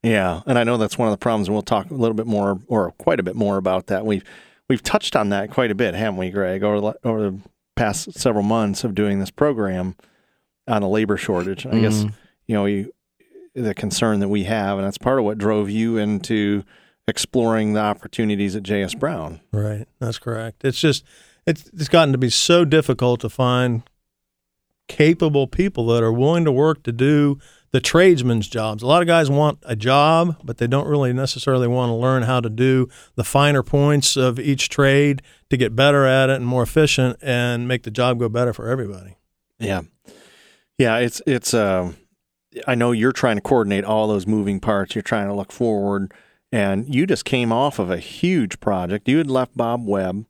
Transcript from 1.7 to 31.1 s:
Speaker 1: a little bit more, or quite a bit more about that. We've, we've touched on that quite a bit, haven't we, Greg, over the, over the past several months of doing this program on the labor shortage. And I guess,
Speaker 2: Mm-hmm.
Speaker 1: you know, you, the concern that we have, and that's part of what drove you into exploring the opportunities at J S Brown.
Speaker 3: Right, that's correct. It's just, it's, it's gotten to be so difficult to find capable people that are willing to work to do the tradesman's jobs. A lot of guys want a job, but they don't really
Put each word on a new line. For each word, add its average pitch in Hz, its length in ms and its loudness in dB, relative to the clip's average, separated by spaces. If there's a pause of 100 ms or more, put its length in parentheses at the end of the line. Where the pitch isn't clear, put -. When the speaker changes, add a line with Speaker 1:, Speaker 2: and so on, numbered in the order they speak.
Speaker 1:
a 160 40 -8
little 117 200 0
bit 113 140 -4
more, 101 400 0
or 101 240 0
quite - 280 0
a 95 40 -2
bit 90 120 -4
more 101 220 0
about 92 300 0
that. 101 180 -2
We've, 104 180 0 (460)
we've 123 140 0
touched - 320 -2
on 107 140 2
that 101 200 -2
quite 120 220 0
a 101 40 0
bit, 98 200 0
haven't 101 220 -4
we, 92 120 -4
Greg, 95 340 -2
over 104 160 0
the, 107 300 -4
over 107 220 0
the 98 80 -10 (360)
past 113 420 -4
several 104 260 0
months 104 400 0
of 113 120 -4
doing 101 240 0
this 98 120 -6
program 95 640 -2 (720)
on 110 160 0
the 98 40 -2
labor 104 300 0
shortage. 92 480 -4
And 131 100 -6
I 113 60 4
guess, 107 220 2
Speaker 2:
Mm-hmm. 107 60 -2 (360)
Speaker 1:
you 113 100 -4
know, 101 100 0
you, 101 280 -4 (600)
the 113 180 -4
concern 107 460 -2
that 98 100 -2
we 101 140 0
have, 101 340 -2
and 98 80 -4
that's 101 140 -6
part 131 200 0
of 113 60 0
what 104 140 -4
drove 104 300 0
you 110 280 -2
into 104 640 -2 (440)
exploring 110 680 0
the 107 80 0
opportunities 104 760 -2
at 104 80 -6
J 101 200 -2
S 90 100 -6
Brown. 82 480 -8 (100)
Speaker 3:
Right, 107 360 -4 (120)
that's 117 200 -6
correct. 113 440 -10
It's 135 160 -2
just, 147 240 0 (440)
it's, 160 260 -4
it's 160 160 -8
gotten 160 220 6
to 131 80 2
be 127 100 2
so 175 340 4
difficult 131 580 2
to 113 80 -6
find 123 520 0 (1080)
capable 151 600 2
people 123 400 -2
that 117 160 2
are 113 100 0
willing 160 320 2
to 147 60 2
work 147 320 0
to 123 80 -6
do 143 480 2 (320)
the 127 100 0
tradesman's 127 680 4
jobs. 110 340 -6
A 120 60 -4
lot 160 140 4
of 170 60 0
guys 165 220 4
want 147 340 2
a 120 120 -6
job, 151 680 2
but 120 140 -8
they 117 100 0
don't 139 200 0
really 143 240 0